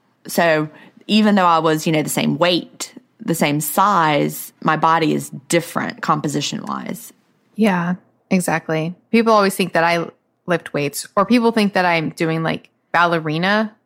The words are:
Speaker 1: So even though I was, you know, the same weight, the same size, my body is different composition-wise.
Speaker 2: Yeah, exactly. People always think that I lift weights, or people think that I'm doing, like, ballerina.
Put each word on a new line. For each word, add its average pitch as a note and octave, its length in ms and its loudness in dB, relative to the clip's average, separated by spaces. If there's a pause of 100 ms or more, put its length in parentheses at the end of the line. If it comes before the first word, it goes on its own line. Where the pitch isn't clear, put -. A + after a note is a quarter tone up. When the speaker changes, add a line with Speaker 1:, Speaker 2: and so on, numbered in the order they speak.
(280)
Speaker 1:
So D#3 420 2 (380)
even G#3 280 4
though F#3 100 4
I E3 140 4
was, D#3 260 0
you E3+ 60 0
know, D#3 100 2
the D3 80 -4
same D3+ 280 -2
weight, - 560 -2 (260)
the - 160 -2
same D3+ 240 0
size, D#3 1000 0
my D#3 160 0
body D#3+ 360 2
is C#3+ 160 -6 (200)
different - 520 -4
composition-wise. - 1080 -6 (440)
Speaker 2:
Yeah, F3+ 400 0 (340)
exactly. E3 640 -2 (160)
People A3+ 220 4
always G3 220 4
think F3+ 180 -2
that E3 100 2
I E3+ 220 0 (400)
lift E3+ 280 -4
weights, C#3+ 340 -6 (100)
or G3 80 2
people A#3 260 2
think G#3 220 0
that F#3 120 2
I'm E3 260 0
doing, D#3+ 320 -2
like, D#3+ 260 -6 (240)
ballerina. E3+ 800 0 (100)